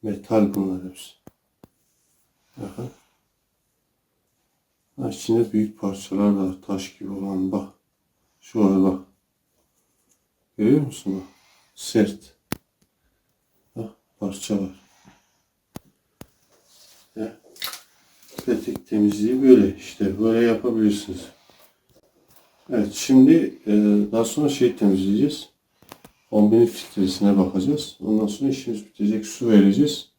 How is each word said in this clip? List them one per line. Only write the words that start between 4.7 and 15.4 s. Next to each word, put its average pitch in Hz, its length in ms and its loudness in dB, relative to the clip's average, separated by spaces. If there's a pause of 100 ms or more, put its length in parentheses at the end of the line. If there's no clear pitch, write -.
Ha, 117 100 -6
içinde 113 420 -2
büyük 107 280 -2
parçalar 101 560 -2
da 95 120 -2
var. 95 60 -6 (120)
Taş 98 320 -8
gibi 98 120 -12
olan 95 420 -4
bak. - 220 -6 (680)
Şu - 200 -6
var 95 320 4
bak. 98 140 -8 (1500)
Görüyor 123 220 4
musun 98 400 -8
bak? - 80 -18 (460)
Sert. - 600 -2 (1400)
Bak, 110 140 -12 (300)
parça 98 340 -8
var. 95 260 -6 (2250)